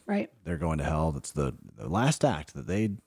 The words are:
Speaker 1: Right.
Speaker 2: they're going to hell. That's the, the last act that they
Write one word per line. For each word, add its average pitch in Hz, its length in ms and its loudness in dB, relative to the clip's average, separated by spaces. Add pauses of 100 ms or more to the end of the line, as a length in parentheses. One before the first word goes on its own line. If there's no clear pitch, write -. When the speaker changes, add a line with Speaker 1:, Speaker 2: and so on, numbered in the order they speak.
Speaker 1:
Right. 202 240 0 (140)
Speaker 2:
they're 85 140 -4
going 80 220 2
to 73 40 0
hell. 78 300 2
That's - 180 -8
the, 69 220 0 (240)
the - 120 -8
last 120 360 2
act 92 280 0
that - 140 -10
they 104 240 2 (160)